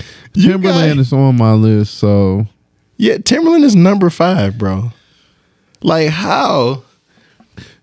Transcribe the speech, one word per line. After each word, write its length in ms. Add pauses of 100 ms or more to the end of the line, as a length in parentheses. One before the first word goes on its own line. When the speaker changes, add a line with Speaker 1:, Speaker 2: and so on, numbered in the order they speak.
(360)
Speaker 1:
You 160
Speaker 2:
Timberland 460
Speaker 1:
got 40
Speaker 2:
is 100
on 260
my 160
list, 420
so 500 (520)
Speaker 1:
Yeah, 200
Timberland 460
is 120
number 360
five, 480
bro. 320 (880)
Like, 280
how? 760 (1000)